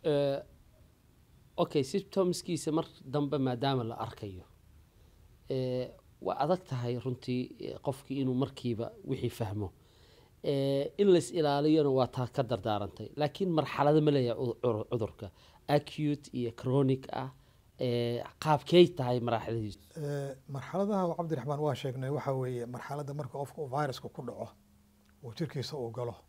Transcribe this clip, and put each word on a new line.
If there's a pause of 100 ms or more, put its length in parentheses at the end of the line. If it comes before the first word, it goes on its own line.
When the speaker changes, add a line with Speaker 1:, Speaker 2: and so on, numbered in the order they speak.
Speaker 1:
Eh, (1160)
okay,
symptomskiisa
mar (200)
dambe
maadaama
la
arkayo, (1040)
eh, (320)
waa
adag
tahay
runtii, (180)
eh,
qofkii
inuu
markiiba (140)
wixii
fahmo. (760)
Eh, (120)
in
la
is
ilaaliyona
waa
taa
ka
dardaarantay.
Laakiin
marxalado
ma
leeyahay
u-,
cur-,
cudurka? (400)
Acute
iyo
chronic
ah, (500)
eh, (160)
qaabkay (100)
tahay
maraaxiladiisu? (180)
Speaker 2:
Eh, (160)
marxaladaha
Cabdiraxmaan
waa
sheegnay,
waxa
weeye
marxaladda
marka
qofka
uu
virus-ku
ku
dhaco, (720)
uu
jirkiisa
uu
galo. (140)